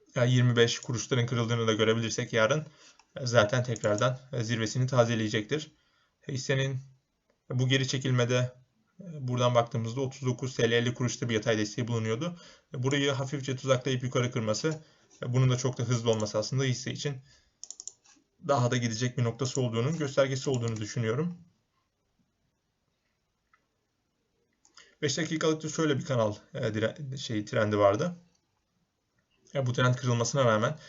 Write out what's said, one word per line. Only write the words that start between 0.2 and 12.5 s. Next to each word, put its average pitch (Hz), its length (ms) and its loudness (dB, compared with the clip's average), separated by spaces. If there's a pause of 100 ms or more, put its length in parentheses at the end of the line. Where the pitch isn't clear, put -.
yirmi 123 240 6
beş 117 220 4
kuruşların 117 480 -2
kırıldığını 117 400 -2
da 110 60 4
görebilirsek 110 600 0
yarın, 120 340 2 (500)
e, 135 100 -6
zaten 120 380 4
tekrardan, 113 540 0 (140)
e, 120 120 -4
zirvesini 117 420 0
tazeleyecektir. 117 880 0 (560)
Hissenin 135 520 -4 (680)
bu 127 180 0
geri 131 200 2
çekilmede, 127 640 0 (480)
e, 151 280 -10
buradan 123 260 2
baktığımızda 117 460 0
otuz 135 220 -6
dokuz 127 340 -4
T 117 140 2
L - 20 2
elli 120 220 2
kuruşta 123 340 -4
bir 117 60 0
yatay 107 240 0
desteği 110 300 -4
bulunuyordu. 117 500 -4 (360)